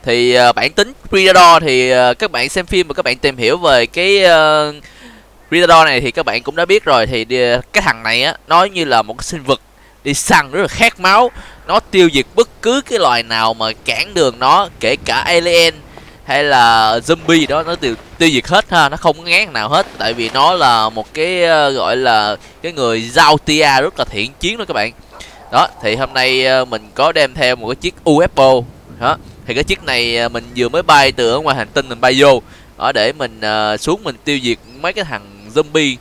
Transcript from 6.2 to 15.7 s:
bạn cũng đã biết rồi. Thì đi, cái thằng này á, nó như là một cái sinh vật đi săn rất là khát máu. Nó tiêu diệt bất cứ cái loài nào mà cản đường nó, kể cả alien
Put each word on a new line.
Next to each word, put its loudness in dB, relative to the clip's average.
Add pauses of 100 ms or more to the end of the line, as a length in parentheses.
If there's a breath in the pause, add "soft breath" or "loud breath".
bạn -4
cũng -8
đã -2
biết 0
rồi. 2
Thì -4
đi, -4 (360)
cái 0
thằng -2
này -2
á, -2 (120)
nó 2
như -6
là 0
một -10
cái -12
sinh -12
vật -2 (440 soft breath)
đi -4
săn 0
rất -4
là -2
khát -2
máu. 2 (360 loud breath)
Nó 0
tiêu 2
diệt 0
bất 0 (140)
cứ 0 (100)
cái -4
loài 0
nào -2
mà -6 (180)
cản -6
đường 0
nó, 2 (120)
kể -2
cả -4
alien 0 (500 loud breath)